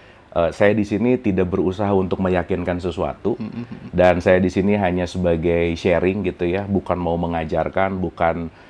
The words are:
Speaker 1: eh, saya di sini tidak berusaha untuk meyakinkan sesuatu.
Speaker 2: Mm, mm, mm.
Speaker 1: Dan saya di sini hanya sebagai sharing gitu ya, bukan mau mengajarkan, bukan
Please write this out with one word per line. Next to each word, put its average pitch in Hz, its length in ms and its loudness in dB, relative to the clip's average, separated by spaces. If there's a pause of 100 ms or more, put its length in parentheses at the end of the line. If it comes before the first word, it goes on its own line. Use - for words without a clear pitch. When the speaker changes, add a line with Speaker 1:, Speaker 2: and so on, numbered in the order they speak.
(340)
Speaker 1:
eh, 85 220 2
saya 104 160 4
di 104 160 0
sini 120 320 0
tidak 92 320 0
berusaha 95 400 0
untuk 95 320 0
meyakinkan 90 560 -2
sesuatu. 87 580 -4
Speaker 2:
Mm, 113 60 -10
mm, 117 220 -10
mm. - 260 -16
Speaker 1:
Dan 87 320 4
saya 92 160 6
di 92 100 2
sini 101 300 2
hanya 90 240 0
sebagai 85 720 0
sharing 90 560 2
gitu 87 160 -4
ya, 95 160 -2
bukan 95 320 -2
mau 85 240 -2
mengajarkan, 85 800 -2
bukan 85 480 -2 (220)